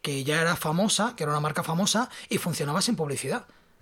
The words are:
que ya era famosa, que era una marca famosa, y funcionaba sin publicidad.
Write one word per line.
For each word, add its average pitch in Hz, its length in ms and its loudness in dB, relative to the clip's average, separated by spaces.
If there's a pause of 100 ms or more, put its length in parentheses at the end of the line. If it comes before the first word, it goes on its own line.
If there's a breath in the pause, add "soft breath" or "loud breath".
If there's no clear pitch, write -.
que 135 220 -2
ya 151 160 2
era 165 160 2
famosa, 196 600 2
que 165 80 -4
era 147 80 0
una 151 80 0
marca 151 220 -2
famosa, 185 460 2 (200 loud breath)
y 196 100 0
funcionaba 156 420 0
sin 226 160 2
publicidad. 147 480 -4 (380 soft breath)